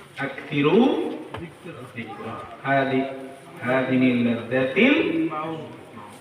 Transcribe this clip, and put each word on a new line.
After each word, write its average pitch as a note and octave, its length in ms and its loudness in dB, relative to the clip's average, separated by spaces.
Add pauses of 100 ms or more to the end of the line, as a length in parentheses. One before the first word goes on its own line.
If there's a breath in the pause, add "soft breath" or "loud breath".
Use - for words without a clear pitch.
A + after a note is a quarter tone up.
(180)
আকসিরু - 520 0 (1200)
যিকরা A2 400 -10 (280)
হাযি-, C3 420 2 (600)
হাযিহিল B2+ 720 4
লাযাতিল E3 960 2
মাউত। D#3+ 280 -6 (640)